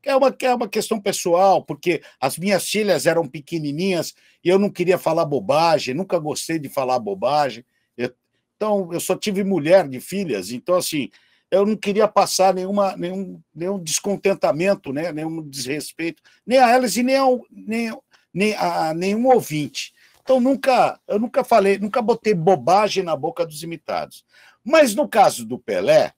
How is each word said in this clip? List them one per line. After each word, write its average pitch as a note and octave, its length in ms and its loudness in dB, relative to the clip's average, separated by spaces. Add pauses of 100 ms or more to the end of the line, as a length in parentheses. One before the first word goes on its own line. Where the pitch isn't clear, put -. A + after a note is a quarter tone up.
Que - 60 -4
é C4+ 80 2
uma, C4 160 4
que - 120 -8
é B3+ 80 2
uma A#3+ 160 -2
questão G#3+ 320 -4
pessoal, F#3 640 2
porque D#3+ 380 -4 (180)
as C3+ 160 -2
minhas F3+ 320 -2
filhas F#3+ 380 0
eram E3 220 2
pequenininhas D#3+ 840 -4 (320)
e E3+ 40 2
eu F#3+ 100 6
não G3+ 100 2
queria F3 300 0
falar E3 260 0
bobagem, C#3+ 720 2
nunca C#3+ 240 -2
gostei D#3 400 -4
de C3+ 100 -8
falar B2+ 300 -2
bobagem. A#2 680 -2 (320)
Eu, B2 160 -4 (440)
então, G3+ 360 -2
eu E3+ 60 -4
só - 160 -2
tive G3 300 -4
mulher F3+ 440 2
de B2+ 120 -10
filhas, B2 500 -6
então, B2 240 -4
assim, D#3 340 -2 (400)
eu G3 160 2
não G#3+ 120 0
queria G#3 320 0
passar F#3+ 440 2
nenhuma, F#3+ 440 -2
nenhum, F3+ 440 -10 (140)
nenhum F#3 240 -6
descontentamento, F3+ 1120 -2
né? D#3 200 -4
Nenhum D#3+ 360 -8
desrespeito, C#3 720 -8 (240)
nem B3 140 2
a B3 120 6
elas B3 260 2
e B3 80 0
nem C4+ 120 2
ao, B3+ 320 2
nem, A3 480 -6 (380)
nem G#3 220 0
a E3+ 360 -2
nenhum G3+ 360 0
ouvinte. D3+ 640 0 (280)
Então, C4 200 2
nunca, B3 680 2
eu G#3 140 -2
nunca B3 240 -2
falei, G3 340 4
nunca G#3+ 240 -2
botei G#3+ 320 0
bobagem F3+ 720 2
na D#3+ 100 -2
boca E3 320 -4
dos D3+ 160 -14
imitados. B2+ 640 -10 (400)
Mas, C4+ 320 4
no D4 120 0
caso D#3 380 2
do A2 140 -8
Pelé A2 580 2